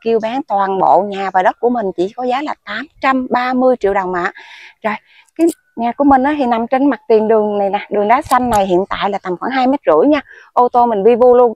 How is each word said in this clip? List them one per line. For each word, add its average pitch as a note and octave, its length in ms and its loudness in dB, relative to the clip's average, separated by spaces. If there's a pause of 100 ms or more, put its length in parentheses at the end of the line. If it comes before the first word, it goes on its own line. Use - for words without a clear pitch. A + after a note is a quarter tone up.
kêu A3+ 180 0
bán A#3+ 200 -6
toàn G3 360 -2
bộ E3+ 240 4
nhà G3 280 -6
và F#3 120 0
đất G3+ 180 0
của A#3+ 100 0
mình A#3+ 160 -4 (100)
chỉ F#3 200 -4
có B3+ 80 -8
giá B3+ 180 -4
là D4 120 -8 (100)
tám A3 220 -10 (140)
trăm C4 300 -2
ba B3 220 -2
mươi B3+ 280 2
triệu G3 140 0
đồng F#3 200 -4
ạ. F3+ 180 -4 (500)
Rồi, G#3 120 -4 (400)
cái E4 120 2 (300)
nhà A#3 160 -4
của C#4+ 120 -2
mình C4+ 180 4
á, D4 160 0
thì C4+ 80 0
nằm A#3 200 -2
trên C#4 240 0
mặt A3 180 -4
tiền A3 200 2
đường G#3 300 -2
này G3 120 0
nè, G3+ 200 -6
đường G#3 180 -2
đá B3+ 140 2
xanh B3 280 0
này G3+ 160 2
hiện F#3+ 220 0
tại F#3 220 -6
là G3 80 -6
tầm F3+ 180 -8
khoảng G3+ 160 -8
hai C4 140 0
mét C4+ 200 0
rưỡi F3 220 4
nha. D4 120 2 (320)
Ô B3 160 2
tô A#3+ 180 2
mình G#3 180 -2
vi A#3 100 6
vu B3 200 4
luôn, A#3+ 220 4